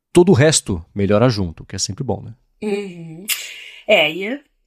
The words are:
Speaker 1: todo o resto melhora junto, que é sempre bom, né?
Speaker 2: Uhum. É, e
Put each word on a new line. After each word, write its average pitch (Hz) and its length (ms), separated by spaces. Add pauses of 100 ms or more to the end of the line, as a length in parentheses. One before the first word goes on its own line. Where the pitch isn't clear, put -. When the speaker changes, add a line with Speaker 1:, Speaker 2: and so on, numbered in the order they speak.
(140)
Speaker 1:
todo 180 160
o 170 60
resto 113 480 (100)
melhora 104 360
junto, 98 360
que - 100
é 95 40
sempre - 240
bom, 98 180
né? 110 120 (280)
Speaker 2:
Uhum. 185 640 (600)
É, 160 240
e 202 300 (260)